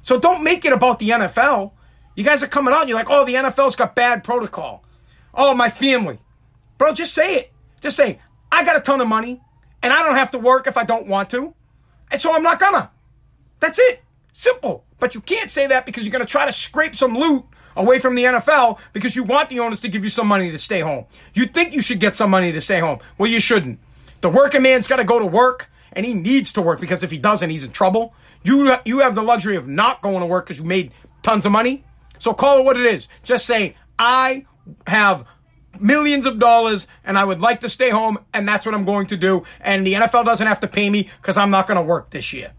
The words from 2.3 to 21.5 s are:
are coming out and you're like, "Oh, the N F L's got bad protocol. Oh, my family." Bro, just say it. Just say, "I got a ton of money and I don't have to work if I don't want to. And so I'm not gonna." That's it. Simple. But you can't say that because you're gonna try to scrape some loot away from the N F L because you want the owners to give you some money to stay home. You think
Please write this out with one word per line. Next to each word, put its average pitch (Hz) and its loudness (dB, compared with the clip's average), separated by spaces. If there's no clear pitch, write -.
are 269 -8
coming 269 0
out 320 2
and 277 -4
you're 226 -2
like, 226 -6
"Oh, 277 4
the 254 -2
N 269 -2
F 254 -2
L's 277 0
got - -2
bad 240 0
protocol. 185 -8
Oh, 269 2
my 240 2
family." 240 -2
Bro, 302 2
just 330 -8
say 339 0
it. - -4
Just - -8
say, 247 0
"I 311 2
got 320 2
a 285 0
ton 277 0
of 240 0
money 233 -4
and 254 0
I 320 2
don't 294 0
have 262 0
to 254 -8
work 254 2
if - -4
I 233 0
don't 226 -4
want 196 -4
to. 277 -8
And 277 -4
so 320 0
I'm 320 2
not 339 2
gonna." 381 2
That's 320 -4
it. 494 2
Simple. - -4
But 247 -4
you 214 -14
can't 427 -6
say 277 -2
that 262 0
because 226 -10
you're 208 -6
gonna 247 -4
try 285 -2
to 277 -2
scrape - -4
some 240 -2
loot 294 0
away 240 2
from 254 -2
the 247 0
N 254 2
F 233 0
L 254 4
because 214 -4
you 247 -4
want 269 0
the 247 -6
owners 226 -4
to 240 -10
give 196 -6
you 214 -6
some 220 -2
money 190 0
to 156 -10
stay 185 -6
home. 143 -6
You 240 0
think 339 -2